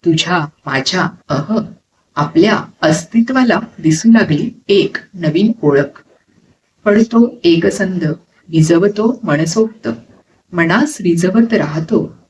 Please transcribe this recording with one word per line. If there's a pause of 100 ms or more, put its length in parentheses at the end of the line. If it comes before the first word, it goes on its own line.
तुझ्या, (180)
माझ्या, (220)
अह, (560)
आपल्या (180)
अस्तित्वाला (200)
दिसू
लागली (160)
एक (160)
नवीन (100)
ओळख. (840)
पडतो
एकसंध, (420)
भिजवतो
मनसोक्त, (640)
मनास
रिझवत
राहतो (120)